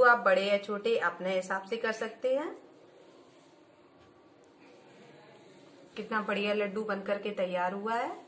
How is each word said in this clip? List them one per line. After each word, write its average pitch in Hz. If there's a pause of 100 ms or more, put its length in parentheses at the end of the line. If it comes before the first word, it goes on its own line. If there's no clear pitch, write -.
आप 240
बड़े 190
या 202
छोटे 208
अपने 180
हिसाब 190
से -
कर 226
सकते 233
हैं। 294 (3500)
कितना 214
बढ़िया 208
लड्डू 208
बन 196
करके 202
तैयार 180
हुआ 208
है। 262 (180)